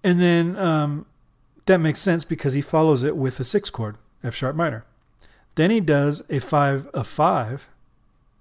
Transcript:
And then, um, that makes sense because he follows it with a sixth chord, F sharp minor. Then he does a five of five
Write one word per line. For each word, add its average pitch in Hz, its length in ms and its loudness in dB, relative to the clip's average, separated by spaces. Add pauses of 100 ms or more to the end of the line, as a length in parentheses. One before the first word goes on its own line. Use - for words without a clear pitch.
And 175 160 4
then, 175 360 2
um, 156 480 0 (600)
that 185 140 4
makes 156 200 0
sense 170 240 0
because 143 300 -4
he 139 80 0
follows 156 420 2
it 151 140 -2
with 131 240 -4
a - 20 -4
sixth - 300 -2
chord, 107 240 -8 (260)
F 117 100 -6
sharp 135 220 -4
minor. 151 300 -4 (720)
Then 185 140 2
he 226 100 2
does 147 500 0
a 147 100 -2
five 143 480 0
of - 200 -6
five 143 640 -2 (720)